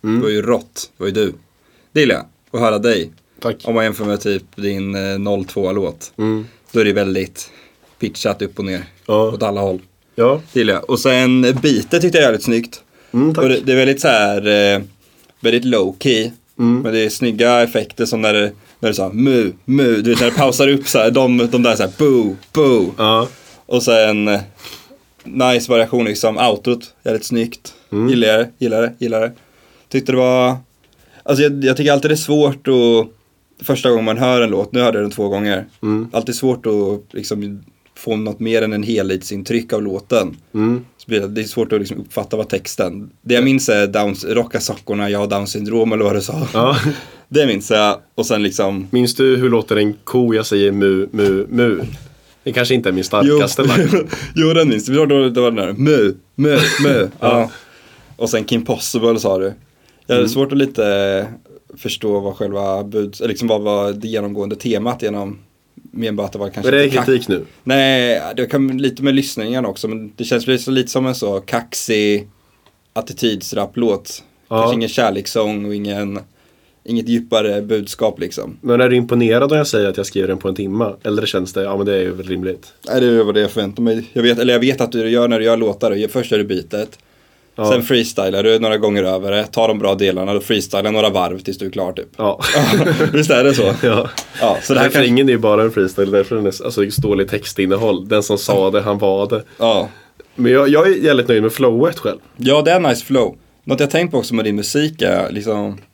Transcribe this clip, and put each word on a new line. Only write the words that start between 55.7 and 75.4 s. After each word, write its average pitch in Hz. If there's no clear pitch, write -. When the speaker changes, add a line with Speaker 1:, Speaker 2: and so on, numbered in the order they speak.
Speaker 2:
mu, 120
mu, 143
mu. 117
Speaker 1:
<laughs> -
Ja. 123
Speaker 2:
Ja. 117
Och 117
sen 110
Kim 113
Possible 113
sa 98
du. 95
Jag 123
hade 120
Speaker 1:
Mm. 110
Speaker 2:
svårt 135
att 139
lite 101
förstå 104
vad 98
själva 101
bud-, 104
eller 117
liksom 113
vad 107
var 101
det 104
genomgående 101
temat 117
genom, 101
mer 113
än 104
bara 101
att -
det 101
var 101
kanske 107
Speaker 1:
Men 139
det 143
är -
Speaker 2:
lite 135
kack- 123
Speaker 1:
kritik 127
nu? 85
Speaker 2:
Nej, 127
det 123
kan 131
lite 131
med 135
lyssningen 123
också, 101
men 110
det 117
känns 120
lite, 131
lite 127
som 131
en 127
så 101
kaxig 104
attitydsrapplåt. 101
Speaker 1:
Ja. 113
Speaker 2:
Kanske 117
ingen 113
kärlekssång 107